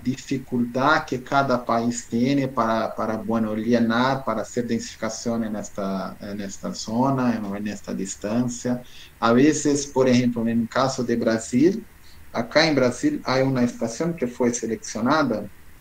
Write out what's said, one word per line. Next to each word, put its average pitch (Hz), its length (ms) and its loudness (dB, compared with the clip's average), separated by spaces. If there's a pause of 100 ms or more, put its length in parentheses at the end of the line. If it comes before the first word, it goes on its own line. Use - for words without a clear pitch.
dificultad 127 1040 0
que 123 160 -4
cada 135 420 2
país 117 440 -2
tiene 135 400 2
para, 113 480 0
para, 110 220 -2
bueno, 110 360 0
llenar, 117 720 2
para 110 180 -2
hacer 117 240 -4
densificación 113 760 -4
en 104 140 -4
esta, 98 640 -6
en 104 200 -8
esta 98 320 -8
zona, 123 600 0
en, 101 200 -6
en 104 120 -6
esta 101 260 -8
distancia. 123 880 -4 (380)
A 117 140 4
veces, 143 520 4
por 131 220 2
ejemplo, 120 340 4
en 117 200 2
el 110 80 -2
caso 131 340 0
de 117 140 0
Brasil, 113 680 2 (480)
acá 147 340 2
en 151 80 2
Brasil 131 500 2
hay 131 180 2
una 131 180 2
estación 120 540 -2
que 123 100 -4
fue 120 260 0
seleccionada, 113 920 0 (360)